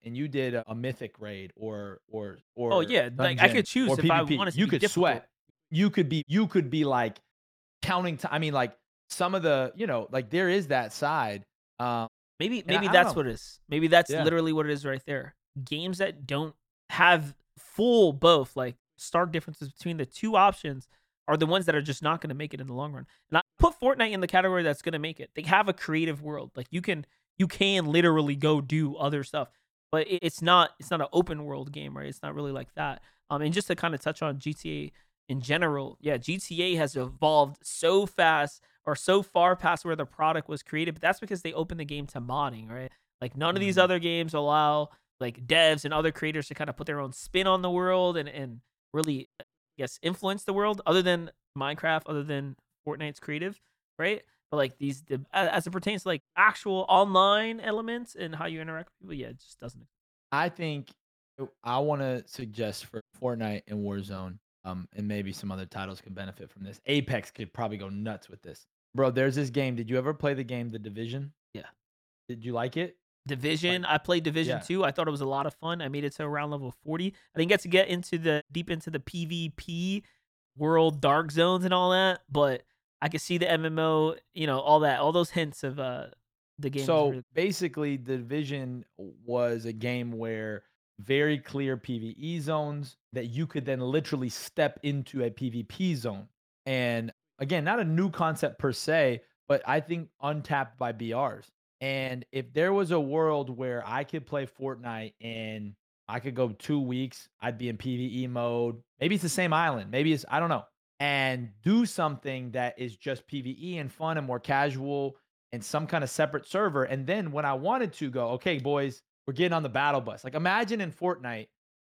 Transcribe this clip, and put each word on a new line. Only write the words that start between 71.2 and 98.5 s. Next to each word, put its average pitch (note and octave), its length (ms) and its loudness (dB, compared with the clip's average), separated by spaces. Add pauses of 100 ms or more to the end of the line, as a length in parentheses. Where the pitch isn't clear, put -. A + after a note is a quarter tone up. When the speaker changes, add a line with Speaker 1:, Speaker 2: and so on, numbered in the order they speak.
Speaker 2:
Yeah. - 120 -12 (640)
Speaker 1:
Did A#2 160 -10
you A#2+ 80 -6
like A#2+ 240 -2
it? F3 220 -4 (280)
Speaker 2:
Division. D#3+ 560 -2
Speaker 1:
Like, E3 100 0
Speaker 2:
I D#3 60 4
played F3 260 2
Division D#3 340 0
Speaker 1:
yeah. - 40 -8
Speaker 2:
two. F#3 220 0
I F3 60 2
thought D#3+ 180 -2
it D#3 40 -2
was C#3+ 80 -6
a C#3+ 60 -2
lot C#3 200 0
of D3 80 -6
fun. E3+ 260 -6
I D3 80 -6
made C#3+ 160 -4
it C#3+ 120 -4
to D#3 80 -6
around D3 260 -4
level C#3 240 -8 (100)
forty. F3 300 -4 (200)
I - 40 -2
didn't E3 120 2
get G3+ 100 6
to - 80 -12
get F#3 200 6
into F3 300 -2
the, D#3 320 2
deep E3+ 200 -6
into D#3+ 200 -6
the D#3+ 100 -4
P E3+ 260 -8
V E3 300 -6
P F3+ 480 -6 (520)
world, D#3 440 4
dark D3+ 300 4
zones F3+ 340 2
and F#3 80 2
all F3+ 180 4
that, F#3 300 4 (100)
but C#3 320 2 (380)
I D3+ 80 0
could D#3 120 -2
see F3 180 -2
the F3+ 120 2
M D#3+ 140 2
M D#3+ 140 -2
O, D#3+ 380 2 (180)
you D#3 120 -2
know, C3+ 140 0
all D3+ 200 8
that, C#3+ 200 4
all D3 120 4
those E3+ 180 4
hints D3+ 340 -4
of, C#3 160 -6
uh, C3 260 -6 (520)
the C#3+ 120 -4
game C#3 100 -4
is C3+ 60 -2
Speaker 1:
So, D3+ 240 6
Speaker 2:
really B2+ 140 -6 (100)
Speaker 1:
basically, D#3 640 -2
The C3 220 -4
Division C3 640 -6 (120)
was A#2 680 -2
a A2+ 80 -6
game A#2+ 400 -4
where A2 520 -6 (360)
very C#3+ 380 2
clear C3+ 380 -4
P A#2 220 -6
V A2+ 200 -8
E E3 200 -6
zones D3 580 -4 (160)
that A#2+ 140 -6
you B2+ 200 -4
could C#3+ 180 -6
then B2+ 160 -2
literally C3 480 -2
step - 540 -4
into C#3 420 -4
a A#2 60 0
P B2 200 -6
V A#2 140 -6
P F3+ 300 -2
zone. A2+ 340 -6 (380)
And, A#2+ 460 -2 (280)
again, D3 240 -2
not G#3 160 0
a G#3 40 0
new E3+ 260 2
concept D#3+ 500 -2